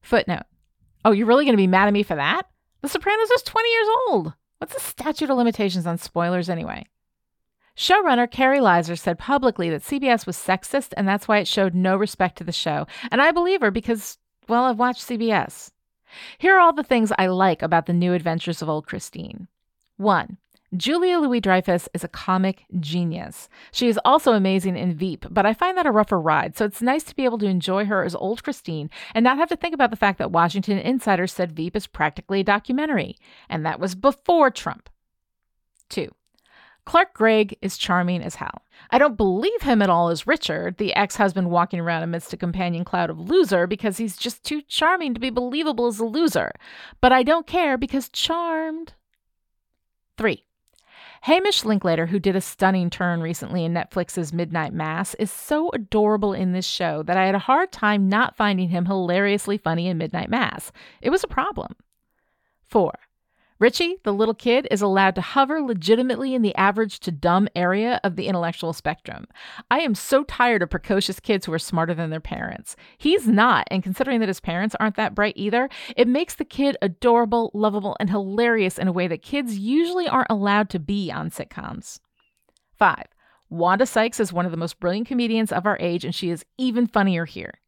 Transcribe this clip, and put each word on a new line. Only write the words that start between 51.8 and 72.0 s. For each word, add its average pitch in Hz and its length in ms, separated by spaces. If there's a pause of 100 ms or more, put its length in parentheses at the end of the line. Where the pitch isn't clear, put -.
who 185 140
did 185 160
a 190 60
stunning 185 500
turn 175 280
recently 165 460
in 170 80
Netflix's 170 580
Midnight 165 400
Mass, 160 440
is 208 160
so 311 420
adorable 208 600
in 185 180
this 185 160
show 156 340
that 175 160
I 190 80
had 190 80
a 196 60
hard 302 320
time 208 380
not 214 280
finding 190 320
him 175 160
hilariously 196 720
funny 170 300
in 175 100
Midnight 165 320
Mass. - 420 (300)
It - 80
was 359 140
a - 40
problem. - 480 (920)
Four, 190 260 (640)
Richie, 339 460
the 208 80
little 220 220
kid, 240 360
is 196 120
allowed 190 340
to 185 60
hover 277 400
legitimately 240 720
in 247 60
the 208 140
average 202 440
to - 100
dumb 175 460
area 196 480
of 180 140
the 190 100
intellectual 170 460
spectrum. - 540 (440)
I 269 80
am 277 160
so 277 300
tired 240 360
of 175 80
precocious 196 520
kids 202 240
who 165 80
are 160 40
smarter 165 360
than 160 160